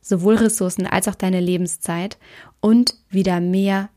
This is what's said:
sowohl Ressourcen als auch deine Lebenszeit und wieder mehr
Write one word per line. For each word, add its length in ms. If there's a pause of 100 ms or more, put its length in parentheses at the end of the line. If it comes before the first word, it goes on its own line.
sowohl 340
Ressourcen 520
als 220
auch 60
deine 260
Lebenszeit 760 (420)
und 360 (120)
wieder 320
mehr 560